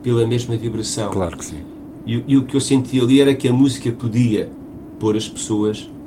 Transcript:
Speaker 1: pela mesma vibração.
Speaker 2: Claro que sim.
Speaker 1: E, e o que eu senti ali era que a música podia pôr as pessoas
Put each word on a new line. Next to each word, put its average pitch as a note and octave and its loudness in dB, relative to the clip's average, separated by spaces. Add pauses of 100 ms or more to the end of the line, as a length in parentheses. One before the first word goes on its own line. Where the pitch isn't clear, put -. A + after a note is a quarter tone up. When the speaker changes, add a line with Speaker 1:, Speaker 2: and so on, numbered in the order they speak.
Speaker 1:
pela A#2 2
mesma A#2 -2
vibração. A2 -4
Speaker 2:
Claro F#2 -2
que - -12
sim. D2+ -12 (420)
Speaker 1:
E, A#2 -2
e C#3 4
o C3 4
que C3+ -2
eu C3+ 2
senti C3 2
ali B2+ 6
era C#3 6
que C3+ 0
a B2 2
música B2+ 4
podia A2+ 0 (500)
pôr G#2+ 2
as G#2+ -2
pessoas G#2+ -2 (160)